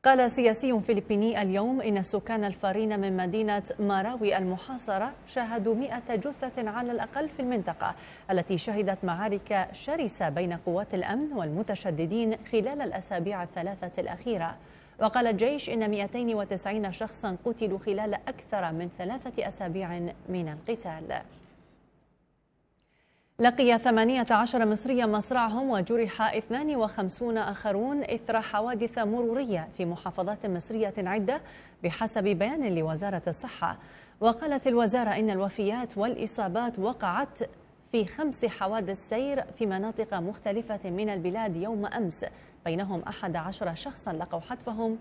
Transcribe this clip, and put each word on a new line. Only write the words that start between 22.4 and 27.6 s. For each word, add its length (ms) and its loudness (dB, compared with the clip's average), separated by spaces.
لقي 400 8
ثمانية 520 6
عشر 340 4
مصريا 400 2
مصرعهم 640 2
وجرح 680 2
اثنان 400 -2
وخمسون 600 0
آخرون 680 0